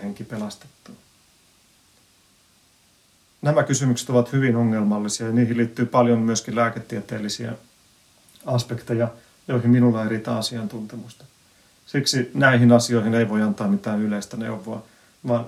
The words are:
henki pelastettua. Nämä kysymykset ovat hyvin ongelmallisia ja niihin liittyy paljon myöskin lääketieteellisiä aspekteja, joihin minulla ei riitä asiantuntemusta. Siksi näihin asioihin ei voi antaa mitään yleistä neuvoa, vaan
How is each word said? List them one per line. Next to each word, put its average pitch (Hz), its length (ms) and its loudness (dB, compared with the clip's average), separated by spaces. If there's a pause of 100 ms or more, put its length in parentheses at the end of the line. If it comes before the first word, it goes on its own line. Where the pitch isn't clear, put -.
henki 101 200 -10
pelastettua. - 720 -14 (2500)
Nämä 147 220 2
kysymykset 123 460 0
ovat 123 240 2
hyvin 135 220 2
ongelmallisia 107 720 0
ja 113 60 -2
niihin 120 240 2
liittyy 117 280 -2
paljon 120 340 4
myöskin 113 360 -2
lääketieteellisiä 113 1000 -6 (920)
aspekteja, 120 640 -2 (400)
joihin 120 220 2
minulla 120 340 6
ei 110 60 -2
riitä 113 280 -4
asiantuntemusta. 110 880 -10 (600)
Siksi 131 480 -2
näihin 123 380 6
asioihin 117 420 4
ei 113 160 2
voi 107 120 0
antaa 107 260 -2
mitään 104 340 -2
yleistä 104 360 -6
neuvoa, 110 460 -10 (440)
vaan 120 200 0